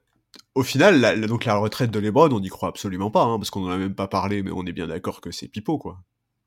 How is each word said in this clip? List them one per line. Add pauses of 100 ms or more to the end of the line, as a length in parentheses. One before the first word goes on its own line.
(540)
au
final,
la,
la,
donc
la
retraite
de
LeBron,
on
n'y
croit
absolument
pas,
hein,
parce
qu'on
en
a
même
pas
parlé,
mais
on
est
bien
d'accord
que
c'est
pipeau,
quoi. (440)